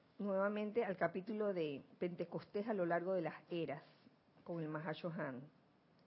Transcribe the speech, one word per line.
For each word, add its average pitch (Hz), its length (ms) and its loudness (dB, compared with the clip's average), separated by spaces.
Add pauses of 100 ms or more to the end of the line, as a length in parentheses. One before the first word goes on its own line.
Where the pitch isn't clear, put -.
(220)
nuevamente 208 640 2
al 190 120 0
capítulo 202 560 2
de 151 300 -2 (160)
Pentecostés 180 680 -2
a 240 60 2
lo 185 120 2
largo 170 280 4
de 180 80 2
las 160 140 0 (140)
eras, 156 340 -2 (600)
con 170 180 -4
el 156 80 -2
Mahashohan. 156 720 -2 (640)